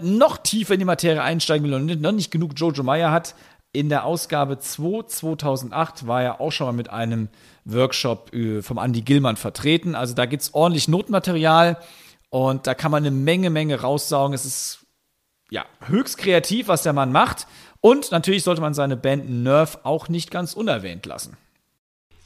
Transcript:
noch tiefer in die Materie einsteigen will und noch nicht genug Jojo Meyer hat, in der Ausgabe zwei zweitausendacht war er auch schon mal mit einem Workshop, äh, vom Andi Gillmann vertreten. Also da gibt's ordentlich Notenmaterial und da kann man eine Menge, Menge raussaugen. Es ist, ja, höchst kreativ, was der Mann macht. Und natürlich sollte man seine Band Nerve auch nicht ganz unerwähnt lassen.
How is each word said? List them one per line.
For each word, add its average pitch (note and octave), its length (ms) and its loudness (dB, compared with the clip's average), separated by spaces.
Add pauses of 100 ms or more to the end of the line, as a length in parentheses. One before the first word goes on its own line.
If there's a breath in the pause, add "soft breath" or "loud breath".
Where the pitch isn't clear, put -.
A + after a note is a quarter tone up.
noch G#3+ 340 4
tiefer G3+ 380 -2
in F#3+ 40 2
die F#3+ 60 0
Materie D#3+ 380 2
einsteigen D3+ 440 0
will C#3+ 60 0
und D3+ 260 -2
noch D#3 120 0
nicht G#3+ 180 -2
genug D#3+ 260 -2
Jojo D3 280 -2
Meyer D#3 280 2
hat, E3 220 -2 (400 soft breath)
in C#3+ 160 0
der C#3 160 0
Ausgabe C#3+ 540 -2
zwei F3+ 480 -6
zweitausendacht D3 960 -4
war A#2+ 160 0
er B2 180 -2
auch D3+ 120 -4
schon C#3 160 -4
mal A#2+ 60 -2
mit A#2+ 180 -4
einem A2+ 380 -4 (360 soft breath)
Workshop, A#2+ 680 0
äh, A2 300 -2
vom A#2 160 -6
Andi A#2 240 -2
Gillmann C3 360 4
vertreten. D#3 580 0
Also A#2+ 180 -4
da B2 140 0
gibt's C#3+ 260 -6
ordentlich D#3+ 340 2
Notenmaterial E3+ 920 2 (500 loud breath)
und C3 380 0
da B2+ 80 0
kann D#3 160 -2
man D3+ 120 4
eine D3 80 2
Menge, E3 380 2
Menge D#3 320 0
raussaugen. C#3 540 0
Es B2+ 100 -6
ist, - 400 -8 (640)
ja, G2+ 160 -6 (220)
höchst G#3 320 0
kreativ, F#3+ 480 2
was E3+ 160 2
der D#3 100 0
Mann C3+ 180 0
macht. F3+ 360 2 (340 loud breath)
Und C4+ 300 6
natürlich F3+ 320 2
sollte E3+ 180 0
man D3+ 140 -2
seine C#3 220 0
Band C3+ 340 -2
Nerve C3+ 520 2
auch D#3 260 -2
nicht E3+ 200 -4
ganz F3+ 240 -6
unerwähnt G2+ 540 -4
lassen. - 300 -14 (880)